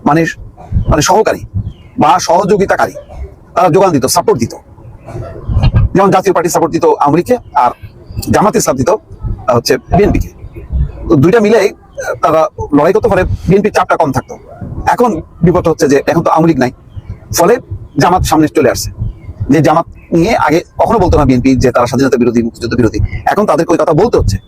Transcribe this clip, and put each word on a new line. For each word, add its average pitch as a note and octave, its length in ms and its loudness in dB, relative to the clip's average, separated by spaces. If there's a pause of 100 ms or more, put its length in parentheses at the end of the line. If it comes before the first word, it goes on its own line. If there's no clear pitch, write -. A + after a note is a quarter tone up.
মানে, D#3 200 2 (640)
মানে - 140 2
সহকারী - 380 0 (580)
বা C#3+ 200 2
সহযোগিতাকারী, F#3 760 0 (640)
তারা F3+ 140 2
যোগান F#3 220 4
দিত, C3 160 0
সাপোর্ট D3 340 0
দিত। - 140 -6 (1400)
যেমন G3 160 4
জাতীয় F#3 240 2
পার্টি E3+ 160 0
সাপোর্ট E3 220 0
দিত E3 120 -2
আওয়ামী D3 320 2
লীগকে, F3+ 200 0 (180)
আর B2 160 2 (600)
জামাত D3+ 260 2
ইসলাম D3 200 0
দিত, - 140 -2
আহ, - 680 -4
হচ্ছে B2+ 220 -2
বিএনপিকে। - 500 0 (800)
তো E3 80 2
দুইটা F3 240 4
মিলেই, A3 300 2
আহ, - 520 -12
তারা D#3+ 260 2 (260)
লড়াই D3 180 4
করতে G#3+ 160 0
পারে, F#3 160 2
বিএনপির G3 480 0
চাপটা - 240 0
কম - 160 0
থাকতো। - 260 -8 (520)
এখন A#3 320 0 (200)
বিপদ F3 260 2
হচ্ছে D#3+ 200 0
যে C3+ 180 2
এখন D#3 160 0
তো E3 80 0
আওয়ামী E3 180 2
লীগ D#3 100 2
নাই, B2+ 140 0 (680)
ফলে F#3+ 180 4 (420)
জামাত F3+ 240 0
সামনে - 260 0
চলে C3 220 2
আসছে। - 200 -6 (600)
যে D#3+ 100 4
জামাত D3+ 260 2 (260)
নিয়ে E3+ 240 2
আগে D#3 240 2 (180)
কখনো G#3+ 200 0
বলতো F3 200 2
না D3 60 2
বিএনপি B2+ 320 2
যে B2 160 0
তারা A#2+ 140 0
স্বাধীনতা B2+ 300 0
বিরোধী, A#2+ 260 2
মুক্তিযুদ্ধ A2+ 340 -6
বিরোধী। G#2+ 220 0 (260)
এখন G3+ 220 0
তাদেরকে E3 260 0
ওই D3+ 60 2
কথা D#3 140 0
বলতে E3 260 2
হচ্ছে - 180 -2 (120)